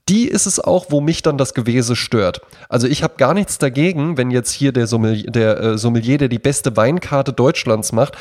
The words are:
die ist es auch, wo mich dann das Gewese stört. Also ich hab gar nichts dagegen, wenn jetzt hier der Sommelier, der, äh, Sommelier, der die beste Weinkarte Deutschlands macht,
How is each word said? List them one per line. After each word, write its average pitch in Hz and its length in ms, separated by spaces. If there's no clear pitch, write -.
die 220 200
ist - 180
es - 140
auch, - 300
wo 147 120
mich 160 220
dann 147 160
das 131 160
Gewese 117 400
stört. 101 460
Also 127 160
ich 139 160
hab - 160
gar 135 160
nichts 196 240
dagegen, 151 600
wenn 127 120
jetzt 123 220
hier 139 200
der 120 140
Sommelier, 110 460
der, 110 280
äh, 110 200
Sommelier, 120 400
der 139 80
die 120 100
beste 135 400
Weinkarte 135 560
Deutschlands 120 580
macht, 117 300